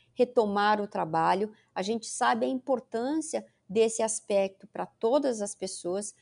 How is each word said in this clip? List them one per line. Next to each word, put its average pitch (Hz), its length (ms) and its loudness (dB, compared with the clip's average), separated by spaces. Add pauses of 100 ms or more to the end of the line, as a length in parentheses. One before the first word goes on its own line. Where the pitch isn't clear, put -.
(140)
retomar 208 680 2
o 208 80 -4
trabalho. 180 640 0 (240)
A 185 60 -4
gente 220 260 -4
sabe 247 380 0
a 254 40 0
importância 254 960 -2 (220)
desse 220 340 2
aspecto 196 680 -2
pra - 180 -8
todas 247 560 0
as 208 120 -6
pessoas, 190 680 -6